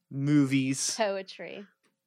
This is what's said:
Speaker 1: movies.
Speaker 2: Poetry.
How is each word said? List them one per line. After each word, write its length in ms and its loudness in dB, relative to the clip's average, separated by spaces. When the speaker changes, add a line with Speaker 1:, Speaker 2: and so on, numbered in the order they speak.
Speaker 1:
movies. 840 2
Speaker 2:
Poetry. 720 -6